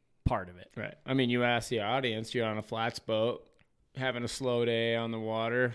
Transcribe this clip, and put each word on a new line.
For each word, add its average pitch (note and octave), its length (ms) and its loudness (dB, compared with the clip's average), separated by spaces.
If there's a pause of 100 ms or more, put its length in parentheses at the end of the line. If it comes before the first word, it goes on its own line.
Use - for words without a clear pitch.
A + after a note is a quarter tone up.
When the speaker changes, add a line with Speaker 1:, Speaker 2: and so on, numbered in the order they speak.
(260)
Speaker 1:
part G2 220 0
of F2+ 100 -18
it. F#2 180 -20
Speaker 2:
Right. G#2 180 -8 (120)
I C3 100 0
mean, B2+ 140 4
you B2 140 4
ask A#2+ 260 2
the A#2 120 0
audience, A2 540 -2
you're A#2 100 2
on A2 120 -2
a G#2+ 40 -4
flats A2+ 380 -4
boat, A2+ 440 0 (520)
having B2+ 280 -2
a A#2+ 40 -4
slow B2 360 0
day A#2 320 2
on A#2 140 -2
the A2+ 100 -4
water, A2+ 560 0